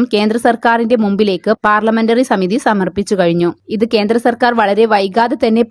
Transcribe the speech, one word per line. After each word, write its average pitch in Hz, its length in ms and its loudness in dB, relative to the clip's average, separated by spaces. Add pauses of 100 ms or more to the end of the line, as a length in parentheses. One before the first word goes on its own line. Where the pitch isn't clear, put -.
(140)
കേന്ദ്ര 214 240 0
സർക്കാരിന്റെ 233 580 0
മുമ്പിലേക്ക് 202 560 0 (120)
പാർലമെന്ററി 220 600 0
സമിതി 196 340 0
സമർപ്പിച്ചു 202 580 -2
കഴിഞ്ഞു. 170 340 0 (200)
ഇത് 220 240 -2
കേന്ദ്ര 214 240 0
സർക്കാർ 240 360 0
വളരെ 214 320 2
വൈകാതെ 214 500 0
തന്നെ 233 360 0